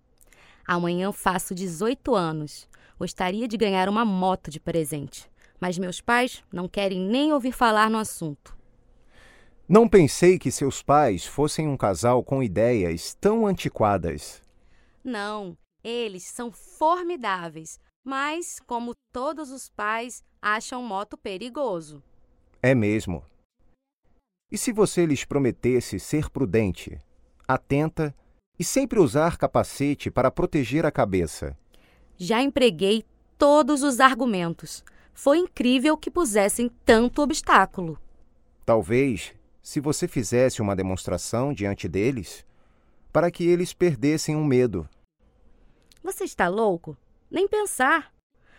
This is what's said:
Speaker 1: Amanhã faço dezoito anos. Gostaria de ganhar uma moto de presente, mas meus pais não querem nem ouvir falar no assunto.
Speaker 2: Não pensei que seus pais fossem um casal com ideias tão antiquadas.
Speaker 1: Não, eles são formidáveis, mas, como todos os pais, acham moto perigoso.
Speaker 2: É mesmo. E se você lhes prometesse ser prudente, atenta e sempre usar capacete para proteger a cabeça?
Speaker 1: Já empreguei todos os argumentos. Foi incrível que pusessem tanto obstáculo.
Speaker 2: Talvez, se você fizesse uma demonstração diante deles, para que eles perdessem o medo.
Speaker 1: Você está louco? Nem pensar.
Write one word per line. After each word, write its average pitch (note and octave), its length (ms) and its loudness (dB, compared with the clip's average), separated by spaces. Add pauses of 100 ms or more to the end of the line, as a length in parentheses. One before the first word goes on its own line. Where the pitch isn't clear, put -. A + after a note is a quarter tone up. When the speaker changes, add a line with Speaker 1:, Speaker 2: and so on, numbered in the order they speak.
(640)
Speaker 1:
Amanhã F3 460 -2
faço F#3 460 -4
dezoito G3 580 -2
anos. D#3 540 -4 (320)
Gostaria F#3+ 480 -4
de G#3+ 80 -6
ganhar F#3+ 320 2
uma G#3+ 160 0
moto F#3+ 440 0
de D#3 120 -12
presente, D#3 680 -6 (320)
mas F3+ 160 -4
meus F3+ 240 -6
pais A#3+ 520 -2
não F3+ 160 -6
querem G3 320 -2
nem B3+ 320 0
ouvir C4 180 0
falar A3 400 2
no A3 80 0
assunto. - 580 -8 (1120)
Speaker 2:
Não A3 200 8
pensei F3+ 500 6
que - 140 -4
seus - 320 -6
pais C#3+ 420 2
fossem D#3 400 -2
um C#3 100 -2
casal A#2 460 0
com C3+ 220 -4
ideias G2 760 0
tão A3 240 2
antiquadas. G2+ 960 -2 (640)
Speaker 1:
Não, G#3 560 -8 (240)
eles A3+ 400 -8
são A#3+ 300 -12
formidáveis, A#3 1300 -4 (240)
mas, D4 600 -6
como A#3+ 280 -6 (180)
todos C#4 380 -6
os C4 180 -16
pais, A3+ 560 -8 (160)
acham A3 420 -4
moto A#3 320 -8
perigoso. G3 880 -6 (600)
Speaker 2:
É B2+ 120 6
mesmo. G#2 480 0 (1300)
E A3 60 -8
se A#3+ 160 -2
você G3 320 2
lhes D3 220 0
prometesse B2 760 0
ser - 300 -4
prudente, G2+ 680 -2 (480)
atenta D3 680 -2 (440)
e F3 60 -2
sempre C4+ 340 0
usar D#3 380 4
capacete C#3 760 -2
para B2+ 200 2
proteger D3+ 560 0
a D3 40 2
cabeça? F#2+ 640 -2 (600)
Speaker 1:
Já A3 240 0
empreguei A3 640 2 (320)
todos D4 460 6
os C4+ 180 0
argumentos. A3+ 840 0 (300)
Foi C#4+ 240 2
incrível C4+ 580 2
que - 160 -8
pusessem A3 600 0 (160)
tanto A3+ 340 6
obstáculo. F#3+ 800 2 (640)
Speaker 2:
Talvez, A2+ 680 2 (280)
se - 180 -6
você D3+ 280 -2
fizesse B2 540 2
uma G2+ 120 0
demonstração F#2+ 800 -2
diante G2+ 340 -4
deles, G2+ 560 -2 (680)
para E3 180 4
que F3 140 -6
eles F3 300 2
perdessem D3+ 600 0
o D3+ 120 -2
medo. B2 420 2 (1120)
Speaker 1:
Você F#4+ 220 -6
está G#3 240 -2
louco? F3+ 480 -2 (340)
Nem F#4 160 0
pensar. E4 640 0 (460)